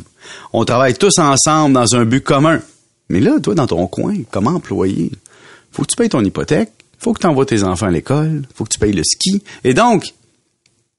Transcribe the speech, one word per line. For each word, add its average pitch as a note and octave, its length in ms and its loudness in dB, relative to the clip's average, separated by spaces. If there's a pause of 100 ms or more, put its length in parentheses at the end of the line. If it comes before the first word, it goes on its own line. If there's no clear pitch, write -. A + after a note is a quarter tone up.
(540)
on A2+ 120 0
travaille B2+ 300 2
tous G3 240 2
ensemble D3+ 540 2
dans B2 220 2
un A#2 80 2
but B2 200 0
commun. » D3+ 360 2 (500)
Mais F2+ 100 0
là, B3 200 2
toi, - 140 -2
dans C#3 140 2
ton F2 180 0
coin, - 300 -4 (160)
comme G2+ 160 -2
employé, G2 640 -2 (600)
faut - 120 -4
que - 40 -4
tu - 80 -6
payes A#3 140 0
ton C3 140 0
hypothèque, D3 480 -2 (260)
faut A#3 160 -2
que - 60 -8
tu G3 80 0
envoies C3+ 180 2
tes G#2 160 0
enfants F#2 240 0
à F#2 60 0
l'école, D3 500 -2 (140)
faut A2+ 80 -8
que - 100 -8
tu - 60 -6
payes G#2 120 2
le D#2+ 120 -2
ski. G3 400 -2 (200)
Et - 120 2
donc, G#3+ 380 2 (840)